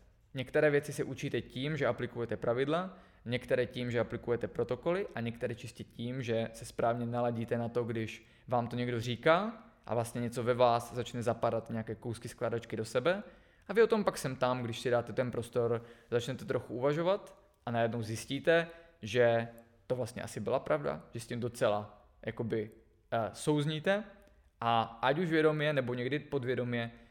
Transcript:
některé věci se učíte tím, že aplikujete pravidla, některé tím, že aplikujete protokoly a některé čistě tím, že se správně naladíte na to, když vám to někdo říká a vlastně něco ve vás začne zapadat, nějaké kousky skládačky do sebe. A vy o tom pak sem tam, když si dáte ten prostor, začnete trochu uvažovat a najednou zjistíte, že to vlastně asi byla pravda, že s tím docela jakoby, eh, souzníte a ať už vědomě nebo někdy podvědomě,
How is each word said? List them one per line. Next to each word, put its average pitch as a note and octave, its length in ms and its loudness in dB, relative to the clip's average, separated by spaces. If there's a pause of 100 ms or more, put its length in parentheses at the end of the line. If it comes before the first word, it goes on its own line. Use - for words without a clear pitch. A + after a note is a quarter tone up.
(340)
některé D3+ 360 2
věci C#3+ 220 2
se C#3+ 120 -2
učíte C3+ 360 -4
tím, C#3+ 360 -6
že C3+ 100 0
aplikujete A#2 500 -2
pravidla, C#3+ 600 0 (260)
některé B2 420 0
tím, B2 240 -6
že A#2 100 2
aplikujete A2+ 480 -2
protokoly E3+ 640 -2
a A#2+ 60 -2
některé A#2 340 -4
čistě A2 300 -12
tím, B2 380 -6
že A2+ 300 0
se - 120 -14
správně A#2+ 420 0
naladíte A#2+ 520 0
na A#2 100 -2
to, A#2+ 160 0
když A2+ 420 -4 (220)
vám A#2+ 200 2
to B2 80 -6
někdo B2 240 -2
říká D#3+ 640 2 (220)
a G#2+ 80 -2
vlastně A#2 260 -2
něco A#2+ 220 -2
ve A#2+ 120 4
vás A#2 380 4
začne A#2+ 300 -6
zapadat, A2+ 480 0
nějaké A2+ 240 -6
kousky A2 340 -8
skládačky A#2 480 -4
do A2 80 -2
sebe. F3 380 2 (460)
A G3+ 40 -6
vy A3 100 6
o A3 40 8
tom G#3 180 4
pak - 140 2
sem C3 180 -4
tam, B2+ 260 2
když A2+ 180 -4
si B2+ 100 0
dáte A#2+ 220 2
ten B2 180 0
prostor, A#2 520 0 (280)
začnete A#2 340 -2
trochu B2 300 -4
uvažovat D#3+ 640 0 (300)
a A#2+ 40 -4
najednou A#2 320 2
zjistíte, C#3 640 2 (360)
že A#2 460 4 (380)
to B2+ 100 0
vlastně A#2 260 -6
asi A2+ 180 -8
byla A2 180 0
pravda, D3 440 -2 (120)
že A#2 60 -6
s - 60 -14
tím B2 140 -6
docela G#2+ 680 0 (200)
jakoby, A2 440 -2 (420)
eh, A2 200 0
souzníte D#3 720 0 (560)
a A#2 220 4
ať B2+ 360 0
už F3 120 0
vědomě D3+ 420 4
nebo B2 220 0
někdy B2+ 240 -2
podvědomě, A#2+ 760 -2 (180)